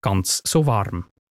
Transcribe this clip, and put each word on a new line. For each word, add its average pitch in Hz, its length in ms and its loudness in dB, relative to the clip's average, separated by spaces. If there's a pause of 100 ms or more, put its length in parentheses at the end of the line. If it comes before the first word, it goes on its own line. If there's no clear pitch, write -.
ganz 98 440 0
so 160 200 2
warm. 98 400 0 (300)